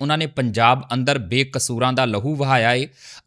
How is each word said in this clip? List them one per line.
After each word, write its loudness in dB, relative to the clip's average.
ਉਹਨਾਂ -2
ਨੇ -2
ਪੰਜਾਬ 2
ਅੰਦਰ 0
ਬੇਕਸੂਰਾਂ -2
ਦਾ 0
ਲਹੂ -2
ਵਹਾਇਆ 2
ਹੈ। 0